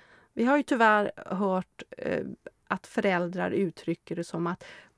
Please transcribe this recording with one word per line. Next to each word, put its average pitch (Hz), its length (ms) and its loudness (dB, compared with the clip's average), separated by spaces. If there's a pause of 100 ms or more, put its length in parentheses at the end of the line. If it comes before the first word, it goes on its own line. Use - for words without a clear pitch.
(340)
Vi 226 120 0
har 277 120 4
ju 285 60 2
tyvärr 214 480 4 (140)
hört, 185 580 -2 (140)
eh, - 280 -2 (420)
att - 200 -4
föräldrar 180 640 0
uttrycker 170 640 -2
det 175 80 -4
som 170 240 -4
att 170 160 -6 (340)